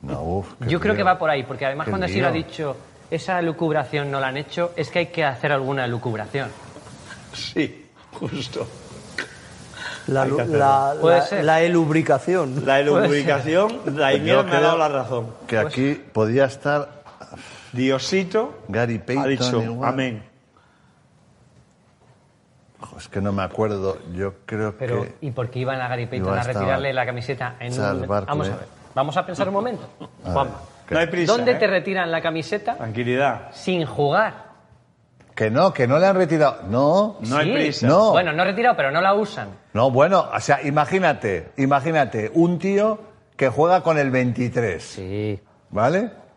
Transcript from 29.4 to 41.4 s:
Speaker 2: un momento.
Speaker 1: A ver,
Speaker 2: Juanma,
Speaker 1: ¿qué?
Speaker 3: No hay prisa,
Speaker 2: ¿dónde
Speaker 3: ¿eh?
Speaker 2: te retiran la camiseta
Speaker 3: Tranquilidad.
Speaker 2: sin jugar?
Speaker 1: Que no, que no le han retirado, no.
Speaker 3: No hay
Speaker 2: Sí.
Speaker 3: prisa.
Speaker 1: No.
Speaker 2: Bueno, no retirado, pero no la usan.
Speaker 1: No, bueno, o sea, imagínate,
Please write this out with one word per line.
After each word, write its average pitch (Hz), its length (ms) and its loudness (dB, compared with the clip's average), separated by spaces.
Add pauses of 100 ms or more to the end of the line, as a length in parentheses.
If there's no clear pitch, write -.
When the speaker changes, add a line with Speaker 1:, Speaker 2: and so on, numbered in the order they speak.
Speaker 2:
un 196 60 -4
momento. 220 340 -4 (120)
Speaker 1:
A - 40 -14 (220)
ver, 90 80 -4
Speaker 2:
Juanma, 135 220 0 (320)
Speaker 1:
¿qué? - 60 -4
Speaker 3:
No 160 60 4
hay 170 80 2
prisa, 170 260 2
Speaker 2:
¿dónde 240 200 2
Speaker 3:
¿eh? - 20 2
Speaker 2:
te 202 120 2
retiran 185 440 0
la 165 100 -2
camiseta 165 540 -4
Speaker 3:
Tranquilidad. 120 800 -2
Speaker 2:
sin 175 320 -2
jugar? 147 600 0 (880)
Speaker 1:
Que 110 160 0
no, 160 240 4
que 123 140 2
no 139 120 4
le 185 80 6
han 196 80 4
retirado, 156 540 4
no. 165 520 4
Speaker 3:
No 117 160 -2
hay 156 100 2
Speaker 2:
Sí. 214 60 0
Speaker 3:
prisa. 147 340 0
Speaker 1:
No. 196 240 6
Speaker 2:
Bueno, 170 220 4
no 170 100 2
retirado, 220 340 2
pero 139 140 2
no 160 100 2
la 190 120 4
usan. 202 360 -2 (240)
Speaker 1:
No, 120 180 4
bueno, 165 420 4
o 107 60 0
sea, 139 260 2
imagínate, 143 920 0